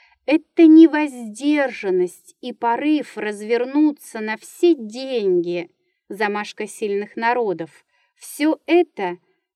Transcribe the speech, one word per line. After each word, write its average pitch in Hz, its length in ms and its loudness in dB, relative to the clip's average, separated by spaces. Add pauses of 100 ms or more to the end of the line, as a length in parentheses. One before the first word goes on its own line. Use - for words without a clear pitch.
(260)
Эта 320 420 4
невоздержанность 269 1700 2
и 247 140 -12
порыв 240 640 -2
развернуться 233 1040 -2
на 220 160 -8
все - 360 0
деньги, 208 960 -4 (380)
замашка 208 580 -8
сильных 208 520 -8
народов, 226 680 -4 (320)
все - 500 -4
это 208 520 -2 (380)